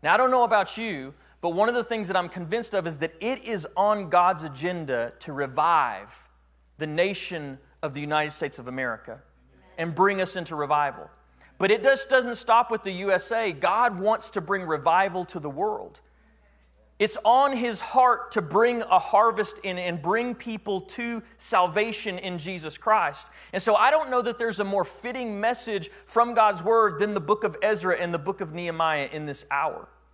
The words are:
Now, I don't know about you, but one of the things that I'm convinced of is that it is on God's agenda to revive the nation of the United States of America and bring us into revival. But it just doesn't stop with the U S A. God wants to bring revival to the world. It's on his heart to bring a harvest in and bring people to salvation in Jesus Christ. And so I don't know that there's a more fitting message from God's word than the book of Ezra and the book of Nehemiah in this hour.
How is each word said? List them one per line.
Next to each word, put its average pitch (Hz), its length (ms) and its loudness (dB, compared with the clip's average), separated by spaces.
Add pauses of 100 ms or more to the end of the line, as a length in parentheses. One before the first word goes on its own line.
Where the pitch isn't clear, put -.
Now, 156 100 4
I 196 40 6
don't 254 160 4
know 254 100 4
about 208 340 2
you, 151 380 -8 (260)
but 175 100 -2
one 196 180 2
of 240 80 0
the 233 80 0
things 220 240 -4
that 185 80 0
I'm 175 120 0
convinced 185 460 -6
of 190 120 0
is 160 120 -6
that 160 220 -4
it 240 240 -4
is 208 220 -6 (100)
on 202 340 0
God's 180 320 4
agenda 143 800 -4
to - 120 -12
revive 135 960 0 (500)
the 156 80 -6
nation 156 720 -4 (220)
of 147 140 -6
the 143 60 -8
United 151 320 0
States 147 260 -6
of 120 80 -14
America 123 540 -8 (580)
and 165 160 -4
bring 202 260 4
us 185 140 -4
into 165 220 -8
revival. 143 520 -2 (480)
But 196 140 2
it 220 140 2
just 269 260 4
doesn't 240 240 2
stop 233 360 4
with 220 120 -4
the 196 80 -6
U 190 220 -2
S 175 180 0
A. 220 220 0
God 190 460 2
wants 214 320 0
to 202 100 -4
bring 185 240 -4
revival 170 600 2
to - 120 -10
the 151 100 -8
world. 190 520 -6 (960)
It's 208 260 0
on 269 320 4
his 233 240 -2
heart 247 520 2
to 208 100 0
bring 226 400 2
a 185 160 4
harvest 208 640 2
in 185 180 -6
and 175 240 -4
bring 226 320 -2
people 214 460 -6
to 233 420 -8 (160)
salvation 202 800 0
in 180 200 -6
Jesus 160 380 -10
Christ. 190 540 0 (220)
And 185 100 -4
so 208 140 4
I 226 140 6
don't 302 200 2
know 254 100 2
that 233 180 -4
there's 220 220 -4
a 208 40 0
more 196 200 0
fitting 233 560 -8
message 220 500 -4 (160)
from 240 280 2
God's 208 280 4
word 208 360 4
than 208 160 0
the 196 60 0
book 190 240 0
of 170 180 0
Ezra 185 360 2
and 175 140 -2
the 170 60 -2
book 185 220 -6
of 165 120 -8
Nehemiah 165 600 -2
in 151 120 -8
this 143 260 -10
hour. 143 380 -4 (260)